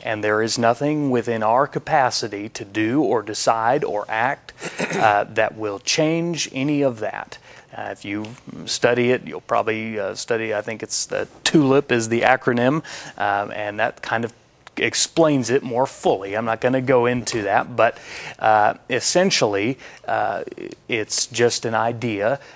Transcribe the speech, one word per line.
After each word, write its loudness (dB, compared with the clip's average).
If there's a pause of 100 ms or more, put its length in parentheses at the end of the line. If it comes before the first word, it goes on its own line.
And -2
there 2
is -2
nothing 2
within 0
our 2
capacity -2
to -12
do 0
or 0
decide 0
or -4
act, -2 (440)
uh, 4
that -2
will -6
change 0
any 0
of 0
that. -8 (380)
Uh, -8
if -14
you -6 (380)
study 2
it, -2
you'll -10
probably, -2
uh, -4
study, -4
I 0
think -8
it's -6
the -4 (160)
tulip 4
is 2
the 0
acronym, 4 (340)
um, -2
and -6
that -2
kind -2
of -8 (440)
explains 2
it 2
more -2
fully. -2
I'm -2
not -2
gonna 2
go 4
into -2
that, 0
but, 2 (400)
uh, 4 (140)
essentially, 2 (300)
uh, -2 (460)
it's -2
just 2
an -2
idea 0 (160)